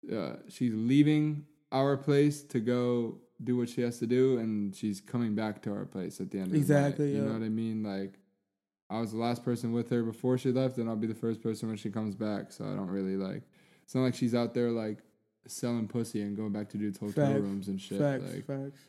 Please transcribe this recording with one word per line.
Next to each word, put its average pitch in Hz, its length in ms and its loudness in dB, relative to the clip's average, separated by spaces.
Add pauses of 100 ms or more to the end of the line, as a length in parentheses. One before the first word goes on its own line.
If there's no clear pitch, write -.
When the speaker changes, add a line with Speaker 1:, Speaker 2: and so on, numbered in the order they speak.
(120)
Speaker 1:
uh, 98 220 -4 (140)
she's 120 260 -2
leaving 147 720 4 (260)
our 135 260 4
place 143 460 4
to - 160 -2
go 123 580 2 (260)
do 123 140 2
what 120 120 0
she 123 120 -4
has 120 180 -2
to 117 80 -2
do, 127 300 6
and 104 380 -2
she's 104 260 -2
coming 117 340 -2
back 107 280 -2
to 107 80 -4
our 101 140 -4
place 92 340 -8
at 95 120 -6
the 101 80 -4
end 95 80 -4
of - 80 0
Speaker 2:
Exactly, 143 520 4
Speaker 1:
the 143 60 0
night. 143 40 0
You 143 80 0
Speaker 2:
yeah. - 80 0
Speaker 1:
know 113 60 -4
what 113 60 -4
I 110 40 -2
mean? 110 340 -2
Like, 98 360 -6 (720)
I 107 100 -2
was 113 120 -2
the 107 60 -4
last 117 280 0
person 120 260 0
with 117 200 0
her 120 120 2
before 120 340 2
she 127 140 2
left, 127 260 2
and 117 120 -2
I'll 113 60 -2
be 110 120 -2
the 110 80 -2
first 113 260 -2
person 110 280 -2
when 110 80 -4
she 107 120 -6
comes 107 260 -4
back, 104 360 -4
so - 140 -10
I 98 100 -4
don't 98 140 -4
really, 95 280 -2
like, 95 260 -4 (400)
it's - 120 -8
not 127 60 2
like 127 140 2
she's 120 200 0
out 120 180 0
there, 120 180 2
like, 110 280 -2 (480)
selling 120 400 -2
pussy 113 340 -2
and 101 140 -2
going 107 160 -4
back 104 180 -4
to - 80 -8
dudes' 104 200 -2
hotel 107 300 2
Speaker 2:
Facts. 110 140 4
Speaker 1:
rooms 98 260 -4
and 98 120 -4
shit. 98 200 -6
Speaker 2:
Facts, 139 340 0
Speaker 1:
Like, 135 120 -8
Speaker 2:
facts. 139 440 -8